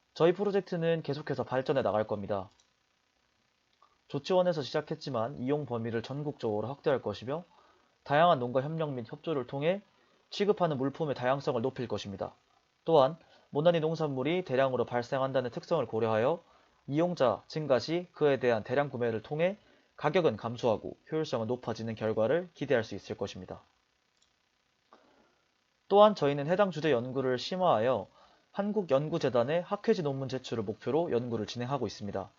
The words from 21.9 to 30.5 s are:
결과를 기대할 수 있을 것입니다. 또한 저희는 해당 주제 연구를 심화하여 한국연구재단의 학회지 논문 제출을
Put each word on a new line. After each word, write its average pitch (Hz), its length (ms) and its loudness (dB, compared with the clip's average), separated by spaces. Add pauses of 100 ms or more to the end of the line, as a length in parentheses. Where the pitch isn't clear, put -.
결과를 113 640 0
기대할 131 280 0
수 - 120 -10
있을 101 200 -10
것입니다. 92 460 -10 (2250)
또한 208 280 10
저희는 143 320 0
해당 185 240 2
주제 151 200 0
연구를 127 460 0
심화하여 127 720 2 (460)
한국연구재단의 156 1080 0
학회지 202 400 0
논문 135 280 -4
제출을 123 340 -4